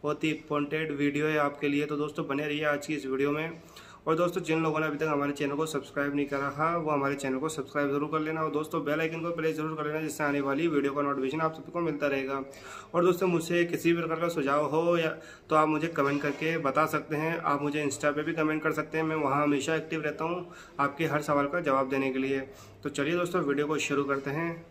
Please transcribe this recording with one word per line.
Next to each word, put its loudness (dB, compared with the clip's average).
बहुत -2
ही 2
इंपॉर्टेंट -2
video 0
है 2
आपके 0
लिए। 0
तो -4
दोस्तों, -4
बने -2
रहिए -2
आज 0
की -2
इस -6
video 2
में। -2
और 2
दोस्तों, 0
जिन 0
लोगों 2
ने 0
अभी -2
तक 0
हमारे 0
चैनल -2
को 0
सब्सक्राइब -4
नहीं 2
करा -2
है, 2
वो -2
हमारे 2
चैनल -2
को -2
सब्सक्राइब -2
जरूर 0
कर -2
लेना। -2
और 0
दोस्तों, -2
बेल 0
आइकन -2
को -4
प्रेस 0
जरूर -2
कर -4
लेना, -2
जिससे -2
आने 2
वाली 0
वीडियो 2
का 0
notification 0
आप 2
सबको -8
मिलता 0
रहेगा। -2
और 4
दोस्तों, 4
मुझसे 2
किसी 2
भी 4
प्रकार -2
का 2
सुझाव 2
हो 4
या 2
तो 6
आप 8
मुझे 2
comment 2
करके 0
बता 2
सकते -2
हैं। 0
आप 0
मुझे 0
Insta -4
पे 2
भी -2
comment 0
कर 2
सकते -2
हैं, 2
मैं 0
वहाँ 2
हमेशा 2
active -2
रहता -4
हूँ -4
आपके 0
हर 0
सवाल 2
का -2
जवाब 2
देने 0
के -2
लिए। 0
तो -4
चलिए 0
दोस्तों, 0
वीडियो 2
को 0
शुरू 0
करते -2
हैं। -4